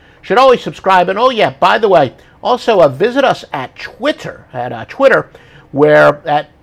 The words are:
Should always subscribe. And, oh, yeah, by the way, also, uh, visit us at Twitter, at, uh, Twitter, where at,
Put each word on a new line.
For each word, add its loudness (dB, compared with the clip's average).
Should -2
always 4
subscribe. -2
And, -4
oh, 2
yeah, 0
by 0
the 0
way, 2
also, 0
uh, 6
visit -2
us -2
at -12
Twitter, -10
at, -10
uh, -14
Twitter, 0
where 2
at, -4